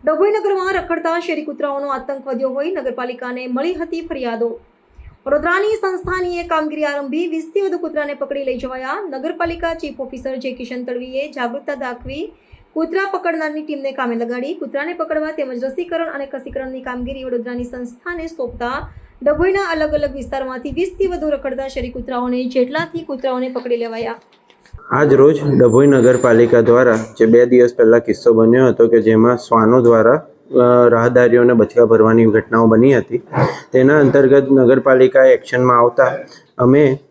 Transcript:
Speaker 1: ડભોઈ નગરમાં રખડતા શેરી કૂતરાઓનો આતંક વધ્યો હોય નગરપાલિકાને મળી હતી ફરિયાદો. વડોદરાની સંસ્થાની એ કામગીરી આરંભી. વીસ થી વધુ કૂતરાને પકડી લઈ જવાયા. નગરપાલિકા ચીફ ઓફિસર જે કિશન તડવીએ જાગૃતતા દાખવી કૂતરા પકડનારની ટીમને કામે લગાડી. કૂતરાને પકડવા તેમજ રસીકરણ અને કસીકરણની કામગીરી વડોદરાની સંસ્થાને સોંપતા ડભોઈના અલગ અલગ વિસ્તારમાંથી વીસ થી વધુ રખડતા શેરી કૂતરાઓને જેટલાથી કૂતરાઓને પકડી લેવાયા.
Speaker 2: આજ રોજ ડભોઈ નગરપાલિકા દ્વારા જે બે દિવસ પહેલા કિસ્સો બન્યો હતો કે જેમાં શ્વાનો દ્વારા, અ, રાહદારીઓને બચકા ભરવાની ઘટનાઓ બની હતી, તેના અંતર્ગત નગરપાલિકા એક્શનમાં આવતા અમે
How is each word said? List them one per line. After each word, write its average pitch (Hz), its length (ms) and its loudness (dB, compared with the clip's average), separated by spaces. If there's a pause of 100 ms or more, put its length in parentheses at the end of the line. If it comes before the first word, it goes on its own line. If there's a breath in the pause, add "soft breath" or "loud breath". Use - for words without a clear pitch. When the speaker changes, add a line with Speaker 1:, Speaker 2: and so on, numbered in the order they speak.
Speaker 1:
ડભોઈ 320 260 0
નગરમાં 392 420 -2
રખડતા 339 460 -4
શેરી 311 260 -8
કૂતરાઓનો 285 420 -8
આતંક 269 400 -10
વધ્યો 262 220 -6
હોય 277 220 -6
નગરપાલિકાને 254 760 -10
મળી 277 260 -6
હતી 330 280 -10
ફરિયાદો. 233 580 -8 (680 soft breath)
વડોદરાની 349 500 0
સંસ્થાની 359 640 -6
એ 339 100 -8
કામગીરી 302 360 -4
આરંભી. 285 440 -6
વીસ 320 260 -8
થી 403 80 -2
વધુ 370 160 -4
કૂતરાને 294 360 -6
પકડી 277 300 -8
લઈ 254 140 -6
જવાયા. 262 520 -10
નગરપાલિકા 330 640 -6
ચીફ 302 260 -12
ઓફિસર 262 360 -10
જે 262 160 -8
કિશન 247 320 -12
તડવીએ 254 480 -10
જાગૃતતા 269 440 -8
દાખવી 262 580 -12 (400 soft breath)
કૂતરા 339 400 -4
પકડનારની 320 500 -6
ટીમને 269 280 -10
કામે 240 240 -6
લગાડી. 247 380 -8
કૂતરાને 285 400 -8
પકડવા 311 380 -6
તેમજ 262 320 -8
રસીકરણ 330 420 -6
અને 277 200 -10
કસીકરણની 262 560 -12
કામગીરી 254 420 -10
વડોદરાની 247 400 -8
સંસ્થાને 254 640 -12
સોંપતા 262 680 -10 (300 soft breath)
ડભોઈના 349 480 0
અલગ 311 220 -4
અલગ 294 200 -4
વિસ્તારમાંથી 262 580 -10
વીસ 370 260 -6
થી 392 100 -2
વધુ 339 220 -4
રખડતા 269 380 -6
શેરી 254 220 -8
કૂતરાઓને 247 540 -6
જેટલાથી 269 560 -4
કૂતરાઓને 254 500 -6
પકડી 247 280 -6
લેવાયા. 233 380 -8 (760)
Speaker 2:
આજ 135 220 4
રોજ 143 260 6 (180)
ડભોઈ 127 300 6
નગરપાલિકા 120 720 4
દ્વારા 117 380 4 (200)
જે 113 60 6
બે 117 200 6
દિવસ 123 300 4
પહેલા 117 240 6
કિસ્સો 120 340 0
બન્યો 117 340 4
હતો 117 200 4
કે 113 140 4
જેમાં 113 360 4
શ્વાનો 117 440 2
દ્વારા, 117 460 4 (240)
અ, 123 360 6
રાહદારીઓને 120 680 4
બચકા 113 320 4
ભરવાની 113 400 4
ઘટનાઓ 110 420 2
બની 117 260 4
હતી, 117 240 -2 (560 loud breath)
તેના 135 260 4
અંતર્ગત 139 520 4
નગરપાલિકા 131 720 4
એક્શનમાં 127 560 2
આવતા 123 320 2 (460 loud breath)
અમે 135 420 4 (120)